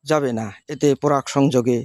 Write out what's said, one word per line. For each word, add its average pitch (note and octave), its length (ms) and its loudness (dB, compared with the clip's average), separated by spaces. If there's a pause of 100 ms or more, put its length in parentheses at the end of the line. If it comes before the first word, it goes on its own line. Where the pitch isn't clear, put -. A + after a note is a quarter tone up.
যাবে C#3+ 280 0
না, A2+ 140 -6 (220)
এতে D3 260 0
পরাগ C#3+ 340 0
সংযোগে B2 560 2